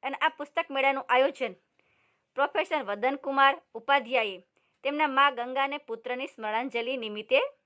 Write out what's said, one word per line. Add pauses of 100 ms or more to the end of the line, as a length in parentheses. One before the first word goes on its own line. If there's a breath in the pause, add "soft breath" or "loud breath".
અને
આ
પુસ્તક
મેળાનું
આયોજન (800)
પ્રોફેસર
વદનકુમાર (120)
ઉપાધ્યાયે (400)
તેમના
મા
ગંગા
અને
પુત્રની
સ્મરણાંજલિ
નિમિત્તે (260)